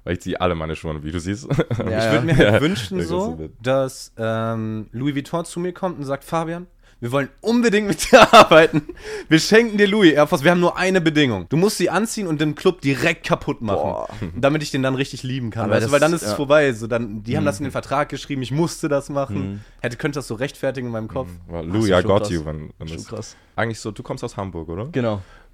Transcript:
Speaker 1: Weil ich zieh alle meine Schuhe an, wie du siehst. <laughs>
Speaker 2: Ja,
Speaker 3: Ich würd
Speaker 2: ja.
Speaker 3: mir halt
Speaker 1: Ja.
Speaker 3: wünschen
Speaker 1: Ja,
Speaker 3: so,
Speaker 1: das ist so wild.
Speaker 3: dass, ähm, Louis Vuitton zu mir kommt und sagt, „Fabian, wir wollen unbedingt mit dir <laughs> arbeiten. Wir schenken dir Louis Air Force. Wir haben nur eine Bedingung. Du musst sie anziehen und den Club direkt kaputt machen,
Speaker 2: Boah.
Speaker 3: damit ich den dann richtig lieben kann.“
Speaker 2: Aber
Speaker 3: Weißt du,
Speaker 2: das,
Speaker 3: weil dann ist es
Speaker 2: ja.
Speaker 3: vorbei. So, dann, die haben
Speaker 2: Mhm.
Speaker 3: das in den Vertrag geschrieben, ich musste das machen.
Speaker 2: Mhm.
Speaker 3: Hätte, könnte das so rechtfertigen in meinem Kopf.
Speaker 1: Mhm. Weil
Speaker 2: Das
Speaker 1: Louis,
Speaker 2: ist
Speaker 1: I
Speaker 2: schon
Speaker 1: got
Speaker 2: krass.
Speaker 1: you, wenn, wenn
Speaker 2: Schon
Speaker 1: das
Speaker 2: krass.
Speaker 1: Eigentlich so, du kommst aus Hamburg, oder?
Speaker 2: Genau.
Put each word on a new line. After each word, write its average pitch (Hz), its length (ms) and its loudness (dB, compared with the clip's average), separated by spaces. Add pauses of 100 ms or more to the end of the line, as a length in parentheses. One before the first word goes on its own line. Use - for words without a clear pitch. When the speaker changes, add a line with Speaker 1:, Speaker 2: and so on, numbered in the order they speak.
Speaker 1:
Weil 87 100 -2
ich 85 80 -6
zieh 90 160 -6
alle 90 160 0
meine 80 220 -6
Schuhe 80 160 -8
an, 76 120 -8
wie 76 80 -8
du 87 80 -4
siehst. 101 300 -6
<laughs> - 0 -
Speaker 2:
Ja, 135 80 0
Speaker 3:
Ich 117 200 0
würd 113 120 -4
Speaker 2:
ja. 110 320 0
Speaker 3:
mir 156 160 2
halt 110 180 6
Speaker 1:
Ja. 101 60 4
Speaker 3:
wünschen 180 380 -2
Speaker 1:
Ja, 170 60 0
Speaker 3:
so, 165 120 -4
Speaker 1:
das 190 80 -2
ist 226 60 -4
so 160 80 -10
wild. 156 120 -12 (100)
Speaker 3:
dass, 131 560 -2
ähm, 113 760 -4
Louis 135 240 -4
Vuitton 170 300 -6
zu - 160 -8
mir 180 120 -4
kommt 180 240 -6
und 143 60 -8
sagt, 139 220 -8
„Fabian, 170 420 -6 (320)
wir 117 120 -6
wollen 135 180 0 (120)
unbedingt 214 460 2
mit - 240 -2
dir 247 100 12
<laughs> - 120 6
arbeiten. 160 480 8 (480)
Wir 156 80 6
schenken 214 400 4
dir 208 100 4
Louis 196 260 6
Air 147 120 4
Force. 147 180 -2
Wir 165 60 6
haben 180 100 4
nur 175 200 0
eine 185 200 2
Bedingung. 147 480 0
Du - 80 -2
musst 196 220 2
sie 175 140 0
anziehen 208 340 -2
und 156 160 -2
den 151 140 -2
Club - 260 0
direkt 139 420 0
kaputt - 380 -4
machen, 101 160 0 (140)
Speaker 2:
Boah. 55 180 -6 (260)
Speaker 3:
damit 143 280 0
ich - 80 -10
den 135 100 -2
dann 131 140 0
richtig 127 260 -4
lieben 127 300 -6
kann.“ 113 140 -4
Speaker 2:
Aber 104 80 0
Speaker 3:
Weißt 107 100 4
du, - 20 0
Speaker 2:
das, 117 60 0
Speaker 3:
weil 143 80 6
dann 156 140 4
ist 170 100 -2
es 104 80 -2
Speaker 2:
ja. 104 40 -2
Speaker 3:
vorbei. 143 380 4
So, 113 140 -8
dann, 113 340 -4
die 107 160 -4
haben 101 60 0
Speaker 2:
Mhm. - 20 2
Speaker 3:
das 143 140 -2
in 143 60 -6
den 131 60 -6
Vertrag 139 380 -4
geschrieben, 139 320 -8
ich 117 100 -6
musste 160 380 -2
das 139 200 0
machen. 139 280 -4 (140)
Speaker 2:
Mhm. 101 80 -10 (200)
Speaker 3:
Hätte, 120 180 -6
könnte 147 200 -4
das 131 100 -8
so 120 60 -6
rechtfertigen 123 540 -6
in 120 40 -8
meinem 110 160 -6
Kopf. 123 220 -8
Speaker 1:
Mhm. 87 240 -16
Weil 85 140 -6
Speaker 2:
Das 85 80 -6
Speaker 1:
Louis, 110 100 2
Speaker 2:
ist 101 60 2
Speaker 1:
I 90 100 6
Speaker 2:
schon - 80 4
Speaker 1:
got 101 140 4
Speaker 2:
krass. 104 80 -4
Speaker 1:
you, 80 140 -4
wenn, 78 340 -10
wenn 80 80 -14
Speaker 2:
Schon 80 100 -12
Speaker 1:
das - 100 -14
Speaker 2:
krass. 107 280 -14 (200)
Speaker 1:
Eigentlich 113 240 -4
so, 110 120 -8
du 98 100 -12
kommst 127 220 -10
aus 120 120 -8
Hamburg, 87 340 -8
oder? 95 220 -8
Speaker 2:
Genau. 113 300 -2 (320)